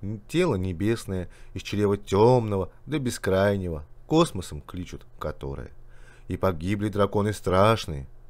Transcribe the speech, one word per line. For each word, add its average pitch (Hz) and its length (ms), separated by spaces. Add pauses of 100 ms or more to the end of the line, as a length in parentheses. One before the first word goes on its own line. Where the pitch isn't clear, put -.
н-, 101 260
тело 160 280
небесное 92 760 (240)
из - 80
чрева 101 340
темного 104 760 (140)
да 143 140
бескрайнего, 98 840 (220)
космосом 113 540
кличут - 460 (120)
которое. 69 520 (580)
И 92 80
погибли 95 520
драконы 101 440
страшные, 92 760 (240)